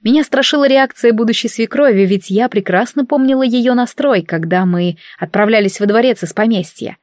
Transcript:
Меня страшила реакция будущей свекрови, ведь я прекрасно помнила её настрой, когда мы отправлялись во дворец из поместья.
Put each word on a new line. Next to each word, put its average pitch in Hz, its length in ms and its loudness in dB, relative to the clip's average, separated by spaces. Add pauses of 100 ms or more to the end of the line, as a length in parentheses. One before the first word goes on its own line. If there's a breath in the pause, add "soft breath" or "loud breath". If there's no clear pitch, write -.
Меня 277 200 2
страшила 277 440 0
реакция 262 460 2
будущей 226 340 -2
свекрови, 226 580 2
ведь 190 240 -2
я 214 180 0
прекрасно 220 600 -2
помнила 262 340 0
её 247 320 0
настрой, 240 480 0
когда 170 460 -2
мы 175 300 0 (200 loud breath)
отправлялись 208 640 0
во 208 80 0
дворец 233 340 2
из 170 120 -8
поместья. 214 680 -2